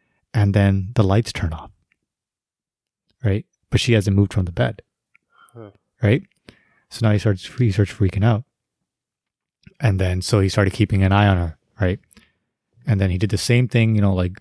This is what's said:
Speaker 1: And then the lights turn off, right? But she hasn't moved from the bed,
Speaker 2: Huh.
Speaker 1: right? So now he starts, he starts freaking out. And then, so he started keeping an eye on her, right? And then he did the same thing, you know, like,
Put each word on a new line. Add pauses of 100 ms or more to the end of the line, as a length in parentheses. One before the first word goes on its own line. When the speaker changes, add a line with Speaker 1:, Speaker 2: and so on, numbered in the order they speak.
(320)
Speaker 1:
And
then
the
lights
turn
off, (1500)
right? (260)
But
she
hasn't
moved
from
the
bed, (720)
Speaker 2:
Huh. (320)
Speaker 1:
right? (680)
So
now
he
starts, (140)
he
starts
freaking
out. (1400)
And
then,
so
he
started
keeping
an
eye
on
her, (220)
right? (880)
And
then
he
did
the
same
thing,
you
know,
like,